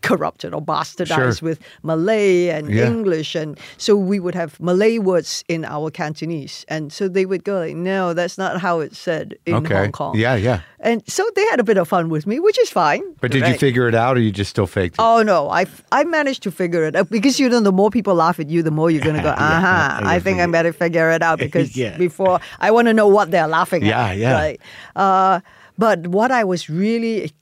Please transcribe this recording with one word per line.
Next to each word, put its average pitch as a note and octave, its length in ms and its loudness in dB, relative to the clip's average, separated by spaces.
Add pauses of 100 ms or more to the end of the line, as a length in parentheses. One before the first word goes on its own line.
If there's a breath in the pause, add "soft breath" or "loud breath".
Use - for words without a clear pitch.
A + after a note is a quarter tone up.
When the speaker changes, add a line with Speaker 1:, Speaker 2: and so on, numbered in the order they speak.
Speaker 1:
corrupted E3 520 -4
or D3+ 80 -6
bastardized D#3 760 -2
Speaker 2:
Sure. E3 80 -6
Speaker 1:
with D#3+ 100 -6 (240 loud breath)
Malay F3+ 680 0
and D3+ 200 -6
Speaker 2:
Yeah. G#2+ 160 2
Speaker 1:
English. F#3+ 480 -2
And D#3 240 -6 (180 loud breath)
so G#3 200 2
we G3 240 0
would F3 160 -6
have E3 240 -6
Malay G3+ 380 2
words F#3 500 -2
in E3 160 -4
our D3+ 260 -8
Cantonese. D#3 800 -10
And D3+ 240 -8
so G3 160 -4
they F#3+ 180 0
would F#3 160 -4
go G3+ 160 -4
like, D#3 160 -6
"No, F3+ 400 -2
that's F3 240 -4
not F#3 220 -4
how F3 200 -2
it's - 180 -10
said - 360 -6 (120)
in E3+ 80 -2
Speaker 2:
Okay. D3 200 -2
Speaker 1:
Hong G2 180 0
Kong." - 240 -8
Speaker 2:
Yeah, A#2 200 2
yeah. G#2 240 0 (200 loud breath)
Speaker 1:
And A#3 280 -2
so - 160 -2 (100)
they G4+ 160 2
had D#4+ 80 0
a A#3 60 2
bit G3+ 120 2
of F3 120 0
fun E3+ 200 0
with D#3 180 -2
me, A3 120 -2
which G4+ 220 2
is A4+ 100 2
fine. F3 320 2 (180)
Speaker 2:
But A#2+ 120 -2
did C3+ 80 2
you - 140 2
Speaker 1:
Right. - 40 -6
Speaker 2:
figure B2 300 2
it A2+ 80 2
out, B2 200 2
or B2 40 2
you A2 100 4
just G2 200 -4
still G2+ 180 0
faked F#2 260 -2
it? - 80 -4
Speaker 1:
Oh, A3+ 200 6
no. F3 260 2
I, F3 140 0
f-, - 280 -8
I C#4+ 140 2
managed D4+ 400 -2
to G3+ 80 -4
figure E3+ 320 -2
it D#3 100 -4
out F#3+ 160 0
because, A#3+ 300 0
you C4 80 4
know, A#3+ 120 2
the G3+ 120 4
more G3 180 4
people G3+ 240 0
laugh E3+ 240 2
at D#3 100 -6
you, E3 140 0
the D#3+ 80 0
more D#3 220 2
you're D3 100 0
gonna D#3 200 0
go, D3 140 0
Speaker 2:
<laughs> - 20 -6
Yeah, D#3 200 2
Speaker 1:
"Uh-huh, D#3+ 480 0 (100)
I F3+ 40 0
think F#3 180 0
I F3 40 2
Speaker 2:
yeah. F3 40 2 (120)
Speaker 1:
better E3 140 2
figure E3 380 0
it E3 120 2
out E3 160 0
Speaker 2:
<laughs> D#3+ 80 -4
Speaker 1:
because C#3+ 300 -2
Speaker 2:
Yeah. A#2 220 -4
Speaker 1:
before F3+ 400 0 (220 loud breath)
I G3 100 2
wanna A#3 220 4
know G#3+ 160 6
what G3 240 4
they're D#3+ 160 2
laughing E3 340 0
at." G2+ 60 2
Speaker 2:
Yeah, A2 240 0
yeah. A2 300 0
Speaker 1:
Right? D#3 180 -4 (340 loud breath)
Uh, F#3+ 460 4 (380 loud breath)
but F#3 280 2
what G#3 240 0
I A#3+ 140 2
was F3+ 260 -4
really A3 720 -2